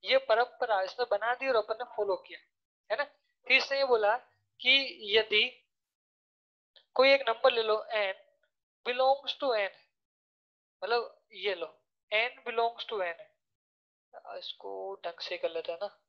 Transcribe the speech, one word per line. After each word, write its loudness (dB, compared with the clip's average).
ये 2
परंपरा 2
इसने -4
बना 0
दी -4
और 2
अपन 0
ने -6
फॉलो 0
किया, -18
है -2
ना। -2
फिर 4
इसने 0
ये 2
बोला 2
कि 4
यदि 2
कोई 8
एक 2
नंबर 4
ले 0
लो, 0
एन -2
belongs 0
to -2
एन, -2
मतलब -4
ये -4
लो, -8
एन -2
belongs -2
to -6
एन -4
है, -20
इसको -12
ढंग -10
से -8
कर -4
लेते -8
हैं -8
ना। -8